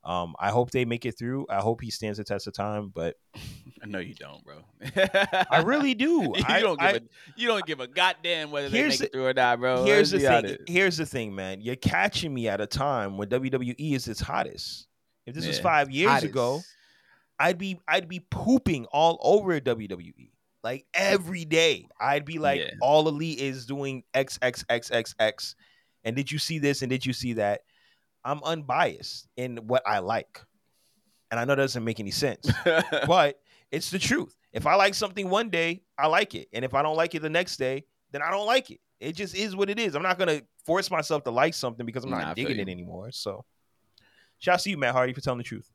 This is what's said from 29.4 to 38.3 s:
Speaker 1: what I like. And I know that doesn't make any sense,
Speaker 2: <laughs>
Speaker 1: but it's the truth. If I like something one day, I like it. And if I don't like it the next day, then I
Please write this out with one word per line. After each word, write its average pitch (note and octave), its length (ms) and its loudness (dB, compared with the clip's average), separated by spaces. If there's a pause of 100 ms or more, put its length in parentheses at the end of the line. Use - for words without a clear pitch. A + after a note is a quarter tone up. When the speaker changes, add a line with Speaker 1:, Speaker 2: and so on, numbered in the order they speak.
Speaker 1:
what B2 180 4
I G#2 140 2
like. G2+ 400 -4 (920)
And A2+ 80 -2
I A#2 60 0
know C#3 100 4
that C3+ 80 4
doesn't B2 220 0
make A2+ 160 -2
any G2+ 100 -6
sense, - 400 -2 (300)
Speaker 2:
<laughs> C#3 260 0
Speaker 1:
but D#3 320 6 (320)
it's D#3 200 -4
the F#3 100 -2
truth. - 340 0 (180)
If A2 140 -2
I D#3+ 80 6
like G3 200 6
something G3 360 -4
one A3 180 2
day, E3+ 340 0 (140)
I D3 120 4
like G3 260 2
it. E2 180 -10
And A#2+ 120 -4
if B2+ 100 -4
I C#3 80 4
don't D#3 140 0
like E3+ 180 0
it D3+ 80 -4
the D#3 80 -2
next E3+ 280 -2
day, C3+ 260 -2 (260)
then C#3+ 120 -6
I E3 100 -2